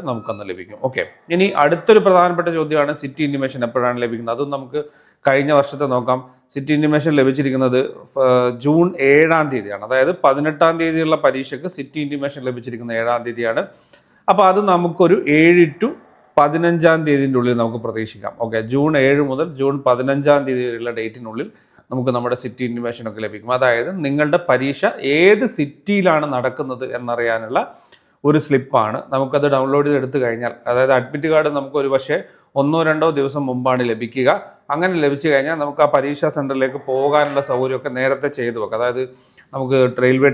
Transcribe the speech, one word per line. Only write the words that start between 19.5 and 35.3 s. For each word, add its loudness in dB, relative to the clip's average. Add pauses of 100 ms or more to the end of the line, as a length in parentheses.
ജൂൺ 2 (140)
പതിനഞ്ചാം 2
തീയതി -2
വരെയുള്ള -8
ഡേറ്റിനുള്ളിൽ -10 (420)
നമുക്ക് -2
നമ്മുടെ -2
സിറ്റി -8
ഇന്റിമേഷൻ -8
ഒക്കെ -12
ലഭിക്കും. -10
അതായത് 0 (140)
നിങ്ങളുടെ 0 (100)
പരീക്ഷ 0 (340)
ഏത് 6 (120)
സിറ്റിയിലാണ് 0 (100)
നടക്കുന്നത് -4 (120)
എന്നറിയാനുള്ള -2 (680)
ഒരു 4
സ്ലിപ്പാണ്. 0 (140)
നമുക്കത് 0
ഡൗൺലോഡ് 0
ചെയ്ത് 2
എടുത്തു -4
കഴിഞ്ഞാൽ, -4 (160)
അതായത് 2
അഡ്മിറ്റ് -4
കാർഡ് 4
നമുക്ക് -4
ഒരു -2
പക്ഷേ -2 (440)
ഒന്നോ 0 (100)
രണ്ടോ 0 (120)
ദിവസം -4
മുമ്പാണ് 0
ലഭിക്കുക. -2 (440)
അങ്ങനെ 0 (120)
ലഭിച്ചു 0